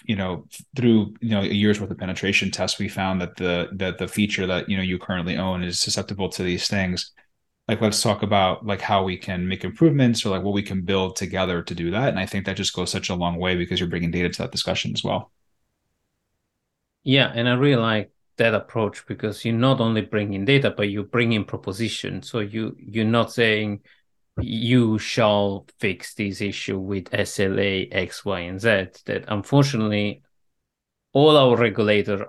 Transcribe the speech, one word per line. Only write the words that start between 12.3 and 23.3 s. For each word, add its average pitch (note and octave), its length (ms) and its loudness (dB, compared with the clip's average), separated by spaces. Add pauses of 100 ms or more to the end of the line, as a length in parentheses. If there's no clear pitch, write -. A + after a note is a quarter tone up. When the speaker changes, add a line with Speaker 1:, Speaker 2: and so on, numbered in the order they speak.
Speaker 1:
that F#2+ 120 -4
just G2 180 -2
goes F2+ 160 -4
such - 180 -4
a F#2+ 60 -2
long F2 220 -2
way F#2 180 0
because F2 240 -2
you're F2 100 -2
bringing E2+ 220 -2
data F2+ 180 0
to - 140 -6
that - 80 -6
discussion - 420 -4
as - 100 -6
well. F#2+ 280 -4 (1700)
Speaker 2:
Yeah. C3 300 4
And A#2+ 160 0
I B2 40 4
really B2+ 280 4
like A2 300 0 (260)
that A2+ 160 4
approach G#2 540 -4
because G#2 380 -6
you're A2+ 100 0
not B2+ 240 4
only A2+ 220 2
bringing G2+ 440 -4
data, C3+ 240 4
but G#2 200 -2
you're G2+ 140 -4
bringing A#2 420 0
proposition. G2 760 -6
So - 180 -8
you, G#2+ 380 -6
you're G#2 280 -4
not A2+ 260 2